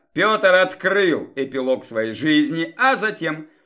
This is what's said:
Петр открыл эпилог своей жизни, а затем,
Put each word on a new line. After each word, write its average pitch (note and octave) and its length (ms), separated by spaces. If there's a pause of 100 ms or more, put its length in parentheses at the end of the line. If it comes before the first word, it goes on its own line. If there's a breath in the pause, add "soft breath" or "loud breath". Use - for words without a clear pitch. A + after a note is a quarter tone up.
(120)
Петр F#3+ 420
открыл F#3 800
эпилог C3 500
своей A2 280
жизни, D3+ 680
а C4 160
затем, D#3+ 540 (180 soft breath)